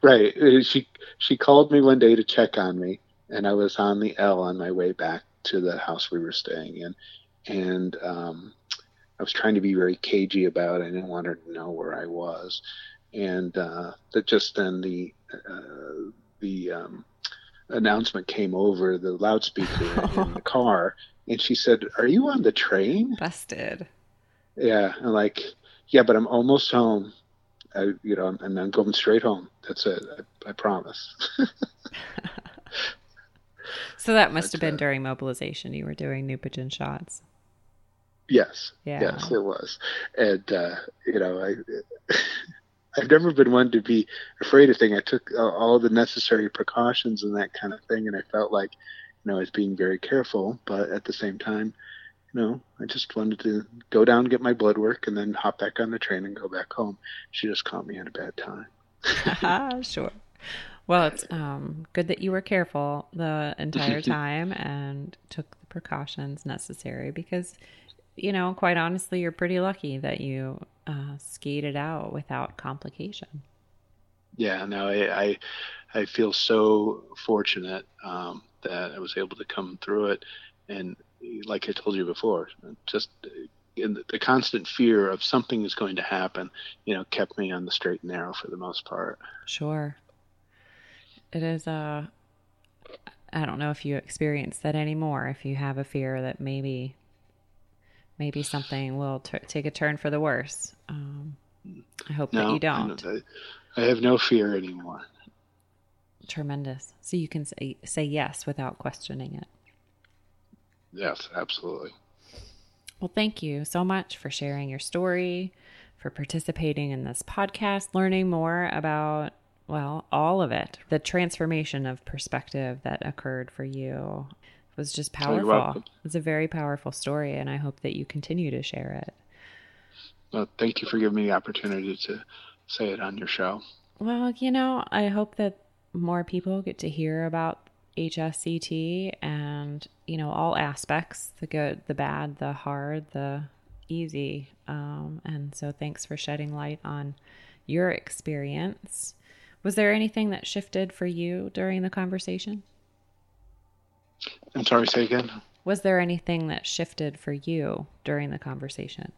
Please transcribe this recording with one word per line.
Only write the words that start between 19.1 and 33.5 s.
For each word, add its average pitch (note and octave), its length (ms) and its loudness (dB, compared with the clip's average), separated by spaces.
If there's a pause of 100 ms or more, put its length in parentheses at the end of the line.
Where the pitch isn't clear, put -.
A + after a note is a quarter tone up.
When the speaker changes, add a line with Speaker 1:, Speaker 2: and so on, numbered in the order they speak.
Speaker 1:
loudspeaker - 960 0
Speaker 2:
<laughs> - 120 0
Speaker 1:
in - 120 0
the - 80 -8
car, G2+ 540 2 (320)
and A2+ 140 -2
she - 140 2
said, A2+ 300 6 (120)
"Are A#2 80 4
you G#3 220 6
on C#4 140 2
the A2+ 100 6
train?" F3 680 2
Speaker 2:
Busted. - 680 -8 (680)
Speaker 1:
Yeah, G#2+ 420 4
I'm A#2+ 140 0
like, G#2 260 4 (480)
"Yeah, - 160 10
but A2 140 8
I'm A2 100 4
almost B2+ 420 6
home. A2 440 4 (600)
I, G2+ 180 2 (120)
you G#2 140 2
know, F#2 240 0
and F#2+ 180 -4
I'm G2 120 -2
going G#2 200 4
straight A2 300 6
home. G2+ 280 0 (160)
That's - 200 -4
it. F#2+ 180 0 (420)
I, G#2 40 -12
I - 20 -10
promise." - 640 -4 (240)
<laughs> C4+ 80 4 (2500)